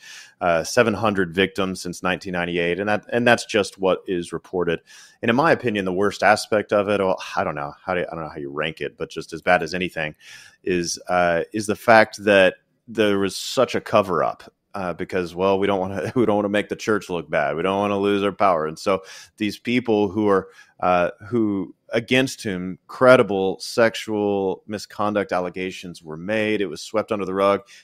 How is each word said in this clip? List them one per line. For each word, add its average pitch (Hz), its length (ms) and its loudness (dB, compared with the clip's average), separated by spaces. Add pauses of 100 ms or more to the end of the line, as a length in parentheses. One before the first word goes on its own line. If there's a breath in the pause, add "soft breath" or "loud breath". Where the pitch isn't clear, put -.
(420 loud breath)
uh, 85 220 2
seven 113 300 2
hundred 98 400 -2
victims 95 480 0
since 87 220 -12
nineteen 90 300 -4
ninety-eight. 87 460 -2
And 101 100 -4
that, 107 220 -2
and 120 140 -2
that's 120 200 4
just 98 340 -2
what 92 260 0
is 87 260 -4
reported. 85 500 -4 (420 soft breath)
And 117 80 0
in 117 40 2
my 156 160 2
opinion, 107 340 0
the 92 80 -4
worst 98 280 -2
aspect 104 500 2
of 104 180 2
it, 101 100 0
well, 95 180 0 (180)
I 95 80 -2
don't 82 120 -4
know 71 180 -8 (100)
how 92 120 -4
do, 90 60 0
I 80 120 -6
don't 82 120 -10
know 76 40 -12
how 80 80 -14
you 69 140 -10
rank 76 280 -6
it, 69 180 -10
but 82 120 -8
just - 240 -12
as 80 80 -12
bad 90 220 2
as 80 100 -8
anything 85 400 -6 (500 loud breath)
is, 87 360 -2 (100)
uh, 87 340 2 (100)
is 107 120 -6
the 104 100 -2
fact 110 480 6
that 98 320 6 (320)
there 107 300 0
was 98 180 -2
such - 380 -2
a 101 80 -2
cover 95 420 2
up, 58 200 -4 (320)
uh, 92 180 -6
because, 87 400 -6
well, 95 240 2
we 98 80 0
don't 98 140 0
wanna, 95 340 -6
<laughs> - 20 -20
we 123 120 4
don't 104 80 2
wanna 104 140 0
make 104 200 -2
the 101 60 -4
church 104 340 -2
look 85 220 -6
bad. 76 260 0
We 85 60 -2
don't 98 160 2
wanna 101 180 0
lose 101 240 2
our 101 100 0
power. 90 360 2
And 80 100 -8
so 95 240 0 (360 loud breath)
these 104 200 -4
people 117 520 0
who 107 180 0
are, 95 220 2 (300 soft breath)
uh, 90 300 2 (180)
who 104 460 -2 (160)
against 127 540 0
whom 92 420 -6
credible 101 760 4
sexual 104 1080 0
misconduct 104 640 -4
allegations 92 720 -6
were 78 120 -14
made, 107 460 -2
it 98 60 -2
was 87 120 -10
swept - 320 -4
under 101 140 -2
the 92 80 -6
rug. 98 280 4 (220 soft breath)